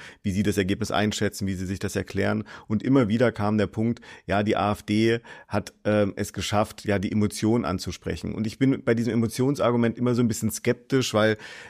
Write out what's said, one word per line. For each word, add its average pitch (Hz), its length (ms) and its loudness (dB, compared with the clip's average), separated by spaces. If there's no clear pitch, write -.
wie 104 100 -2
sie 98 100 2
das 101 140 0
Ergebnis 101 340 0
einschätzen, 104 560 0
wie 98 80 -4
sie 92 120 -6
sich 95 120 -4
das - 160 -6
erklären. 101 500 -2
Und 110 160 -2
immer 131 260 4
wieder 113 220 4
kam 107 280 0
der 101 80 4
Punkt, 113 340 -2
ja, 98 160 0
die 104 140 2
A 101 160 2
F 101 100 -6
D 113 380 2
hat, - 280 -4
ähm, 104 320 2
es 104 160 -6
geschafft, 104 540 -2
ja, 101 120 2
die 98 140 -2
Emotionen 107 540 0
anzusprechen. 85 680 -6
Und 107 120 -4
ich 110 120 -8
bin 135 240 2
bei 117 120 2
diesem 117 180 0
Emotionsargument 117 840 0
immer 123 180 0
so 117 80 4
ein 120 60 4
bisschen 104 220 -2
skeptisch, - 640 0
weil 107 240 4